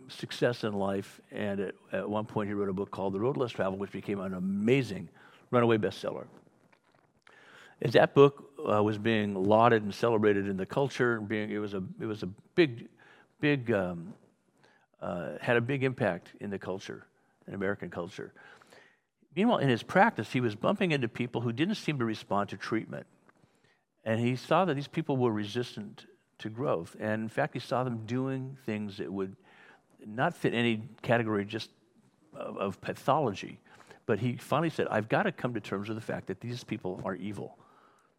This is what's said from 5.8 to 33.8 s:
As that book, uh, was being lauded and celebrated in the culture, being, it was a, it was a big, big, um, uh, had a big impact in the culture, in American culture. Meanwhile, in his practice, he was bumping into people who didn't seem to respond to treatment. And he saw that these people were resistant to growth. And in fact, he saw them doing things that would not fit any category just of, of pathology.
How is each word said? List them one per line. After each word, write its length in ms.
As 120
that 200
book, 460
uh, 240
was 160
being 360
lauded 500
and 100
celebrated 540
in 80
the 100
culture, 540
being, 300
it 80
was 160
a, 80
it 60
was 180
a 20
big, 320
big, 300
um, 420
uh, 400
had 160
a 40
big 240
impact 560
in 100
the 80
culture, 480
in 80
American 340
culture. 440
Meanwhile, 220
in 100
his 160
practice, 480
he 80
was 160
bumping 340
into 160
people 340
who 120
didn't 240
seem 240
to 40
respond 440
to 80
treatment. 500
And 140
he 160
saw 300
that 100
these 140
people 280
were 140
resistant 760
to 120
growth. 480
And 240
in 60
fact, 260
he 60
saw 240
them 220
doing 500
things 300
that 160
would 240
not 300
fit 180
any 300
category 420
just 260
of, 220
of 240
pathology. 800